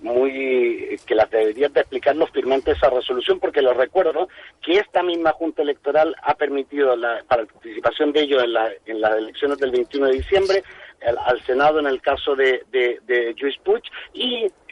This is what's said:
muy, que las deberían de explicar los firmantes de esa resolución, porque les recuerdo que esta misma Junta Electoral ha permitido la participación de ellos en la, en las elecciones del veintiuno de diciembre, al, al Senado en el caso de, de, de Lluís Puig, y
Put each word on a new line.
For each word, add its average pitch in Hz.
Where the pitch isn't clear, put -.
muy, 127
que 120
las 110
deberían 113
de 160
explicar 139
los 160
firmantes 131
de 165
esa -
resolución, 127
porque 160
les 127
recuerdo 165
que 160
esta 190
misma 170
Junta 160
Electoral 143
ha 143
permitido 139
la 117
participación 120
de 151
ellos 139
en 120
la, 110
en 110
las 110
elecciones 139
del 135
veintiuno 127
de 131
diciembre, 196
al, 120
al 120
Senado 147
en 147
el 131
caso 139
de, 131
de, 120
de 120
Lluís 139
Puig, 220
y 240